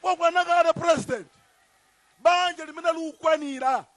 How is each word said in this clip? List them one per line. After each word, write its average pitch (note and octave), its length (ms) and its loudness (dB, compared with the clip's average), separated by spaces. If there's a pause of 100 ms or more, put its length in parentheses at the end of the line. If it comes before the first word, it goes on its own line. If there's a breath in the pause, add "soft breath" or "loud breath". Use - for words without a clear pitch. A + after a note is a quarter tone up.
Wakwana F4 420 2
kale E4+ 280 4
president. B3+ 540 -2 (920)
Banja F4 460 0
limene D#4+ 280 -4
likukwanira D4 920 -2 (120)